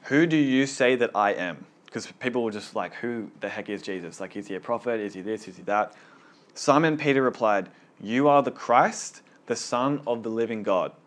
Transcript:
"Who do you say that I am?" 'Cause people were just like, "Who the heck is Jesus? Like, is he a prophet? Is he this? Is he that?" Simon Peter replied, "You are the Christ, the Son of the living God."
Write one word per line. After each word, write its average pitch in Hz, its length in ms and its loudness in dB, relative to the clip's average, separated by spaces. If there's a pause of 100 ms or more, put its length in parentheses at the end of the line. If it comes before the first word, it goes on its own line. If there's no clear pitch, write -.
"Who 151 200 4
do 160 100 0
you 135 300 4
say 131 300 2
that 120 180 0
I 101 200 2
am?" 85 340 -6 (240)
'Cause - 280 -10
people 123 240 -2
were 113 60 -2
just 104 260 -10
like, 90 200 -6
"Who 117 340 -8 (100)
the 101 100 -6
heck 104 200 -10
is 98 140 -6
Jesus? 90 360 -10
Like, 92 160 -12
is 104 120 -10
he 98 80 -8
a 90 40 -8
prophet? 113 400 -4
Is 101 140 -6
he 95 80 -12
this? 107 260 -8
Is 92 100 -18
he - 60 -20
that?" 104 300 0 (640)
Simon 151 420 4
Peter 139 240 2
replied, 107 480 2 (320)
"You 123 260 2
are 143 140 6
the 127 80 0
Christ, 135 720 0 (240)
the 117 100 -2
Son 135 520 -2
of 117 160 -2
the 113 60 -6
living 113 340 -2
God." 90 280 0 (160)